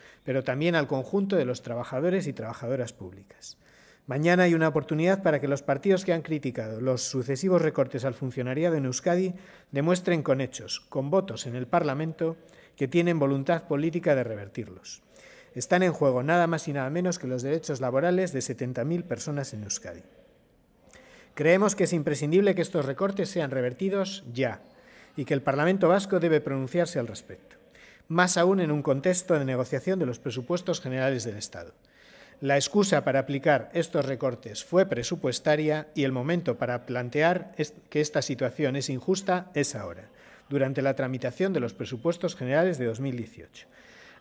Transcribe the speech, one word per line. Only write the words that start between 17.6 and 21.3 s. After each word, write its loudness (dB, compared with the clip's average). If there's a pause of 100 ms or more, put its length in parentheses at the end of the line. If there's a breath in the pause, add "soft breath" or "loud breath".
laborales 2
de -2
setenta -4
mil -2
personas -6
en -8
Euskadi. -10 (1300 loud breath)